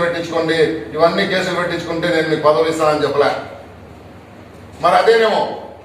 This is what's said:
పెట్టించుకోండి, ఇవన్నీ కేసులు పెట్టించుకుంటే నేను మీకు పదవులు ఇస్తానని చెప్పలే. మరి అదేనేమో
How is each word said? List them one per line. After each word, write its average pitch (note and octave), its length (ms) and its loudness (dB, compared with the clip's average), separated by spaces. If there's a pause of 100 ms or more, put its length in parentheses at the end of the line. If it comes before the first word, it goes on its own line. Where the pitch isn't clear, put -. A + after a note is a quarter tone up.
పెట్టించుకోండి, E3 540 -2 (380)
ఇవన్నీ E3+ 360 2
కేసులు F3+ 280 -2
పెట్టించుకుంటే E3+ 540 -4
నేను D#3 180 0
మీకు D3+ 140 -2
పదవులు D#3+ 260 2
ఇస్తానని D3+ 340 0
చెప్పలే. C#3 240 2 (1500)
మరి F3+ 160 4
అదేనేమో A3 420 4 (420)